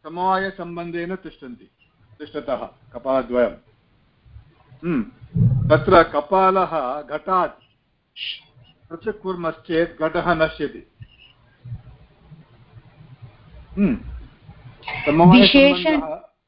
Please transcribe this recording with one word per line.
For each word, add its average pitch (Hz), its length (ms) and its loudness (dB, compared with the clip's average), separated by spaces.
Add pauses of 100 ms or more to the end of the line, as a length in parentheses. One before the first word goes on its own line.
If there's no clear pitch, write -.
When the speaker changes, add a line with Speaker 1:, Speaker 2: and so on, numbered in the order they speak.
Speaker 1:
समवायसम्बन्धेन 175 1120 -6
तिष्ठन्ति, 127 540 -18 (480)
तिष्ठतः 139 520 -8 (240)
कपालद्वयम्। 123 600 -2 (1300)
हम्म। 156 180 -2 (680)
तत्र 170 340 6
कपालः 160 1000 0
घटात् 156 600 -4 (1300)
पृथक् 202 320 -8
कुर्मश्चेत् 170 800 -4
घटः 165 320 0
नश्यति। 151 580 -4 (2750)
हम्म। 180 360 -2 (720)
समवायसम्बन्धः, 170 580 6
Speaker 2:
विशेषण-, 277 640 4
Speaker 1:
हा? - 340 -12 (120)